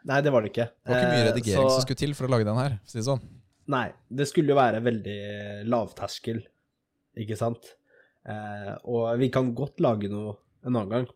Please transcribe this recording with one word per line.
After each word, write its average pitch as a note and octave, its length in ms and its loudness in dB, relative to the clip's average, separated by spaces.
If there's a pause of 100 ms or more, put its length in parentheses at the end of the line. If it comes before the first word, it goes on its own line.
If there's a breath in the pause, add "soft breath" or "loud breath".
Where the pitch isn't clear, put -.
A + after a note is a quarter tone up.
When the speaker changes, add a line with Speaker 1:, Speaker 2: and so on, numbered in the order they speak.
Speaker 1:
nei, C3+ 160 2
det D3 100 2
var A#2+ 100 6
det G#2+ 120 -6
ikke. A#2 180 -2
Speaker 2:
Det - 160 -14
var B2 140 2
ikke B2 100 4
mye A#2 160 4
Speaker 1:
Eh, - 60 6
Speaker 2:
redigering A#2 340 2
Speaker 1:
så C3 40 6
Speaker 2:
som C3 100 4
skulle C3 160 -4
til C#3+ 180 -2
for C3 120 -4
å - 40 -2
lage A2+ 140 4
den G#2 100 0
her, C3 140 0 (100)
for - 80 -20
å - 20 -20
si A2+ 100 -8
det A2 60 -4
sånn. C3 160 0 (460)
Speaker 1:
Nei, B2 240 -2 (180)
det C#3+ 180 -2
skulle D#3 220 2
jo C#3 60 4
være A2+ 260 4
veldig G#2 840 -4
lavterskel, A2+ 720 -4 (760)
ikke G#2+ 200 -6
sant? - 380 -4 (500 soft breath)
Eh, G#2 500 -10 (100)
og A#2 340 0
vi C3 100 2
kan B2+ 240 0
godt C3+ 260 -6
lage A2 300 2
noe G#2+ 280 -8 (260)
en B2 120 -4
annen G2+ 140 -2
gang, A#2+ 260 -2